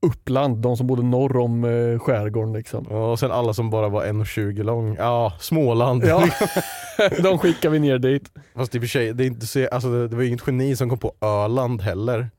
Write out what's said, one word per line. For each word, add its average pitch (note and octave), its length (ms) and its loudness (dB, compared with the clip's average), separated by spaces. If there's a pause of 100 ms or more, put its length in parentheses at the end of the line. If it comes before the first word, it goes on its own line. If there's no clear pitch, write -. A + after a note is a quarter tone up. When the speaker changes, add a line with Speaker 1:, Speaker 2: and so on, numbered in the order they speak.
Speaker 1:
Uppland, C3 500 0
de A#2+ 200 0
som B2+ 100 -2
bodde B2 160 2
norr B2 340 2
om, A#2 280 0
eh, A#2 340 2
skärgården, A2 540 0
liksom. A2 380 -8
Speaker 2:
Ja, A2 220 -2
och A2+ 60 -2
sen C3+ 140 0
alla A#2 220 0
som A2 160 -2
bara G#2+ 180 0
var G2+ 160 -2
en G#2 160 -2
och G#2+ 60 -2
tjugo G#2 360 -4
lång. A2+ 340 -2
Ja, A#2 440 0
Småland. B2+ 640 2
Speaker 1:
Ja. F3 240 6 (400)
<laughs> - 540 0
De F#3 160 4
skickar E3 320 2
vi D#3 80 4
ner C#3+ 200 4
dit. C3 340 0 (220)
Speaker 2:
Fast B2 200 -6
i B2 40 0
och A#2 40 -4
för A#2 60 -4
sig, A2+ 260 0
det B2 100 0
är - 20 2
inte A#2 200 -4
så, C3 220 0
alltså, B2 240 -2
det, A#2+ 160 0
det A#2 80 -6
var B2 60 0
inget A#2+ 240 -2
geni C3 300 0
som B2 120 0
kom A#2+ 100 0
på - 220 -4
Öland G#2+ 600 0
heller. A2 560 -2